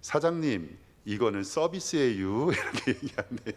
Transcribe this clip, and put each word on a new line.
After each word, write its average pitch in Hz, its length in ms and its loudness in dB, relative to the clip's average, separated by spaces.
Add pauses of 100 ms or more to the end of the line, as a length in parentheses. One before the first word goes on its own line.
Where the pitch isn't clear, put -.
사장님, 147 760 0 (280)
이거는 104 380 2
서비스예요. 139 1080 0
<laughs> - 0 -
이렇게 - 400 -2
얘기하네요. - 640 -4